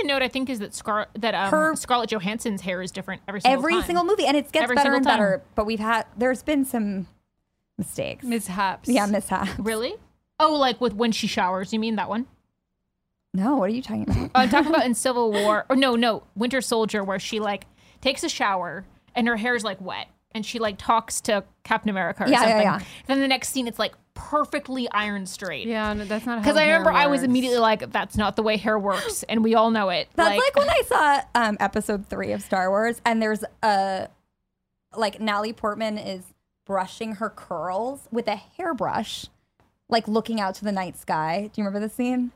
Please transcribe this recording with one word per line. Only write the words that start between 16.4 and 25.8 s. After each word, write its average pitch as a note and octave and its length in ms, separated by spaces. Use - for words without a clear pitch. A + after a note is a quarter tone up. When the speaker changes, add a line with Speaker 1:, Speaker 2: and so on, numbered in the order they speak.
Speaker 1:
Soldier, G#3+ 440
where G3 160
she, - 180
like, G3+ 280
takes C#4 240
a D#4+ 40
shower F#3+ 560
and A#3 140
her A#3 80
hair's, A#3 260
like, A3+ 180
wet. C#3 280
And G#3+ 120
she, A#3 140
like, G#3+ 200
talks - 440
to G3+ 220
Captain A3 280
America F#3 340
or - 40
Speaker 2:
Yeah, B3+ 140
yeah, A3 60
Speaker 1:
something. G#3+ 140
Speaker 2:
yeah. F#3+ 180
Speaker 1:
Then C4+ 140
the C4+ 80
next B3+ 220
scene, B3 180
it's, G#3+ 100
like, G3+ 140
perfectly C4+ 760
ironed G3+ 380
straight. F3+ 380
Speaker 3:
Yeah, G#3+ 260